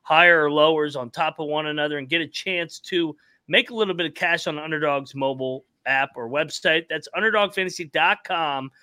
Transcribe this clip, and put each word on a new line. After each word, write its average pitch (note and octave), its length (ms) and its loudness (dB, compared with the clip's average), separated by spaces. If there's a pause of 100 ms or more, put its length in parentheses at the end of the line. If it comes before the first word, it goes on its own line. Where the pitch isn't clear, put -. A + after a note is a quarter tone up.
higher E3 440 6
or D3 60 2
lowers D3+ 460 4
on B2 140 -8
top D#3+ 300 -4
of D3+ 80 -4
one D3+ 180 -2
another D3+ 320 -2
and C3+ 100 -8
get E3 140 0
a D3+ 60 -6
chance F3 500 -6
to E3 360 -2 (320)
make A3+ 220 2
a A#3+ 60 -14
little G#3 180 0
bit E3+ 140 -2
of D3+ 80 -6
cash E3+ 320 -2
on D#3 120 -4
Underdog's D3+ 560 -2
mobile C3 520 -4 (180)
app C3+ 320 0
or A#2+ 140 -8
website. D#3+ 580 0
That's D#3 260 -8
underdog G#3 380 2
fantasy F3+ 340 -4
dot E3 380 -2
com. D3 460 -4 (120)